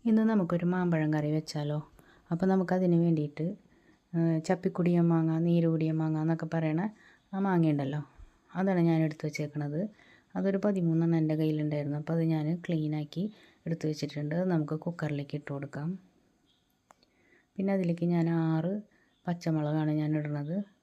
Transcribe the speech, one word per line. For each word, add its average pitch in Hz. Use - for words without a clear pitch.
ഇന്ന് 220
നമുക്കൊരു 175
മാമ്പഴം 175
കറി 151
വെച്ചാലോ? 151
അപ്പോൾ 175
നമുക്കതിന് 185
വേണ്ടിയിട്ട്, 156
ഏഹ്, 165
ചപ്പിക്കുടിയൻ 175
മാങ്ങ, 160
നീര് 170
കൂടിയ 160
മാങ്ങ 156
എന്നൊക്കെ 165
പറയണ 160
ആ 190
മാങ്ങയുണ്ടല്ലോ, 151
അതാണ് 185
ഞാൻ 165
എടുത്ത് 151
വെച്ചേക്കണത്. 147
അതൊരു 190
പതിമൂന്നെണ്ണം 170
എൻ്റെ 156
കയ്യിലുണ്ടായിരുന്നു. 151
അപ്പോൾ 151
അത് 165
ഞാൻ 160
ക്ലീനാക്കി 151
എടുത്ത് 165
വെച്ചിട്ടുണ്ട്. 147
അത് 185
നമുക്ക് 156
കുക്കറിലേക്ക് 147
ഇട്ട് 143
കൊടുക്കാം. 143
പിന്നെ 196
അതിലേക്ക് 170
ഞാൻ 170
ആറ് 160
പച്ചമുളകാണ് 156
ഞാൻ 151
ഇടുന്നത്. 147